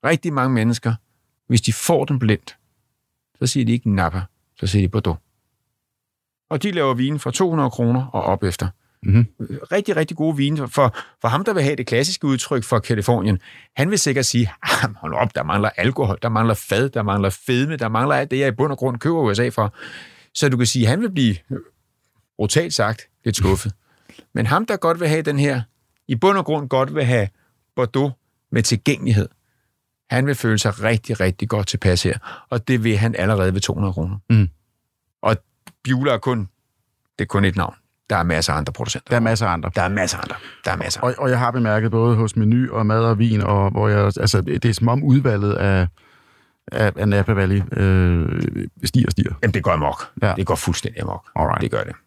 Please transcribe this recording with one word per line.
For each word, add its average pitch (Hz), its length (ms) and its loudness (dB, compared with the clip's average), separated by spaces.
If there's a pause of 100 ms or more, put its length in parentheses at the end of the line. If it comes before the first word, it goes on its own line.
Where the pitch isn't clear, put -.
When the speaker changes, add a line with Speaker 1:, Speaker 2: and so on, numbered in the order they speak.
Speaker 1:
Rigtig 160 280 -2
mange 131 220 0
mennesker, 113 400 0 (540)
hvis 117 120 2
de - 120 -2
får 143 320 0
den 143 140 -2
blindt, 107 380 -2 (840)
så 127 60 -2
siger 127 200 0
de 117 60 2
ikke 117 180 0
Napa, 92 300 0 (400)
så - 60 -4
siger 98 160 2
de 95 60 2
Bordeaux. 95 300 -2 (1300)
Og 151 120 -2
de 208 80 -2
laver 147 240 0
vin 135 240 0
fra 135 120 -4
to 180 200 0
hundrede 147 200 0
kroner 123 360 0
og - 160 -4
op 95 200 0
efter. 92 260 -2 (340)
Speaker 2:
Mhm. 101 240 6 (460)
Speaker 1:
Rigtig, 202 240 0
rigtig 160 200 -2
gode 156 200 -2
vine. 143 320 -2
For, 131 280 2 (240)
for 120 80 -2
ham, 143 160 0
der 220 100 0
vil 170 80 2
have 139 140 0
det 127 100 -6
klassiske 147 400 -2
udtryk 131 380 0
for 120 140 2
Californien, 104 600 0 (380)
han 156 140 0
vil 208 80 0
sikkert 135 280 0
sige, 120 240 0 (120)
"Ah, - 340 -2
hold 78 160 -8
nu 62 60 -2
op, 110 160 0
der 65 80 -2
mangler 101 340 0
alkohol, 120 460 0
der 117 60 -2
mangler 113 260 2
fad, 113 340 0
der 117 140 -4
mangler 101 280 0
fedme, 135 460 -2
der 113 120 -4
mangler 120 260 0
alt 135 160 -2
det, 131 80 -2
jeg 139 100 2
i - 20 2
bund 139 220 -2
og 131 60 -8
grund 127 200 -4
køber 165 220 0
U 110 140 2
S 101 40 -2
A 120 100 0
for." 107 260 -2 (600)
Så 147 140 0
du 127 80 2
kan 120 100 2
sige, 117 200 2
han 143 140 2
vil 233 100 -2
blive, 123 260 0 (1000)
brutalt 156 380 0
sagt, 110 280 -2 (220)
lidt 107 120 -2
skuffet. 95 360 0 (640)
Men 113 120 -2
ham, 175 200 0
der 208 100 -2
godt 170 240 0
vil 170 80 0
have 156 140 0
den 147 160 -2
her, 139 240 0 (460)
i 135 60 -2
bund 190 240 2
og 165 60 -2
grund 147 240 -4
godt 135 260 0
vil 147 100 0
have 120 240 2 (480)
Bordeaux 131 360 0 (400)
med 113 100 2
tilgængelighed, 110 680 0 (840)
han 127 160 0
vil 143 80 0
føle 110 240 0
sig 101 240 -2
rigtig, 113 380 -2
rigtig 92 280 0
godt 104 180 -2
tilpas 90 360 0
her. - 480 -6
Og 117 180 -4
det 120 160 2
vil 110 120 2
han 110 180 2
allerede 95 400 2
ved 98 60 0
to - 140 -4
hundrede 98 180 -2
kroner. 90 240 -4 (140)
Speaker 2:
Mm. 107 180 6 (760)
Speaker 1:
Og 110 140 2 (480)
Buehler 131 280 0
er 113 60 0
kun, 123 200 0 (800)
det 104 60 -2
er - 20 -8
kun 101 180 2
et 92 120 2
navn. 80 180 -4 (360)
Der 104 60 2
er 85 60 2
masser 82 300 0
af 71 40 0
andre 76 160 -4
producenter. - 380 -8
Speaker 2:
Der 120 60 2
er 117 40 4
masser 113 260 2
af 92 60 0
andre. 85 220 -4
Speaker 1:
Der 95 80 0
er 90 60 0
masser 95 300 -2
af - 40 -8
andre. - 140 -10 (280)
Der 90 60 -4
er 87 60 -2
masser - 240 -6
af 123 80 -2
Speaker 2:
Og, 127 100 -2
og 135 120 -2
jeg 123 80 2
har 120 120 0
bemærket 110 400 0
både 113 260 2
hos 110 200 0
Meny 113 340 2
og 110 160 0
Mad 113 180 2
og 113 140 2
Vin, 110 220 2
og 98 300 2
hvor 104 180 0
jeg, 104 160 4
altså, 104 360 2
det, - 220 -2
det 120 60 2
er 110 60 2
som 117 140 0
om 127 140 0
udvalget 123 500 2
af, 95 360 2 (840)
af, 104 240 2
af 104 120 0
Napa 101 240 2
Valley, 98 300 2 (160)
øh, 90 640 2 (420)
stiger - 220 2
og - 60 0
stiger. - 300 0
Speaker 1:
Jamen, 110 120 0
det 101 80 0
går 98 100 0
amok. 71 400 -2 (100)
Speaker 2:
Ja. 101 140 2
Speaker 1:
Det 95 100 -2
går 87 80 2
fuldstændig - 480 -4
amok. - 340 -10
Speaker 2:
Alright. - 260 0
Speaker 1:
Det - 80 -2
gør 53 140 -4
det. - 100 -12 (120)